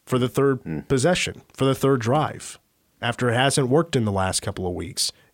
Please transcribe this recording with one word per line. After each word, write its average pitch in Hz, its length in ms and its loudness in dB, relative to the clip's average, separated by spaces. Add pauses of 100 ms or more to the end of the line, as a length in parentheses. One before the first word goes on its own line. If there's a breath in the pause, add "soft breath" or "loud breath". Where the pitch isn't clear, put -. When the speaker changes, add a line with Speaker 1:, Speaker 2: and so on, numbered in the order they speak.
Speaker 1:
for 127 120 0
the 120 100 0
third 135 340 0
Speaker 2:
Hmm. 80 180 -6
Speaker 1:
possession, 143 600 0 (100)
for - 120 -2
the 135 100 4
third 135 260 2
drive, 123 580 -2 (440)
after 117 260 -2
it 117 60 2
hasn't 131 340 2
worked 135 280 2
in 120 80 2
the 107 80 0
last 95 280 0
couple 95 260 -6
of 90 80 -4
weeks? 87 380 -6 (220 soft breath)